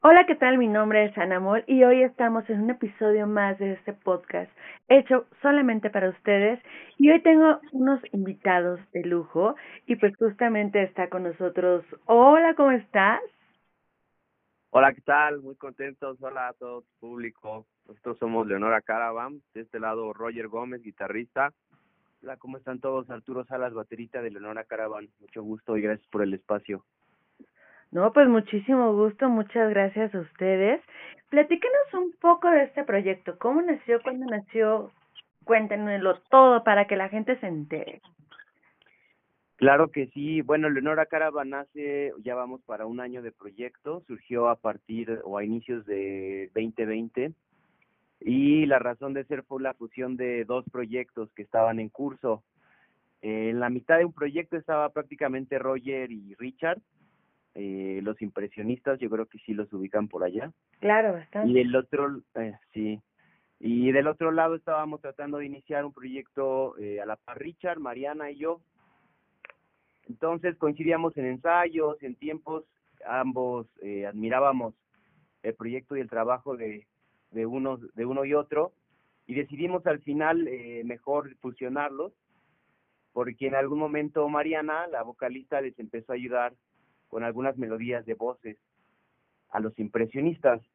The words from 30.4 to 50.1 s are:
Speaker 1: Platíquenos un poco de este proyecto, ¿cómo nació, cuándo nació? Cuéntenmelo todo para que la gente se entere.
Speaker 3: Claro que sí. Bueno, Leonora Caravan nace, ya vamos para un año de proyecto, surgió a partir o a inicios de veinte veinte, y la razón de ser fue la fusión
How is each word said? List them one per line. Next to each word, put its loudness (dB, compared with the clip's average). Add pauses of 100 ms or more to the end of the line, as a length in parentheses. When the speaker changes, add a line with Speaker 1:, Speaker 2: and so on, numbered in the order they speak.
Speaker 1:
Platíquenos 2
un -2
poco 6
de 6
este -4
proyecto, -2
¿cómo 0
nació, 0
cuándo -6
nació? 0 (520)
Cuéntenmelo 0 (120)
todo 10
para 4
que 0
la -4
gente -4
se -10
entere. -8 (1600)
Speaker 3:
Claro 6
que -4
sí. -4
Bueno, 0
Leonora 0
Caravan -4
nace, -8 (100)
ya -8
vamos -8
para -10
un -8
año -12
de -14
proyecto, -14
surgió -4
a 0
partir -6
o -8
a -4
inicios -6
de -8
veinte -4
veinte, -6 (840)
y 2
la 4
razón -6
de -8
ser -8
fue -12
la -6
fusión -10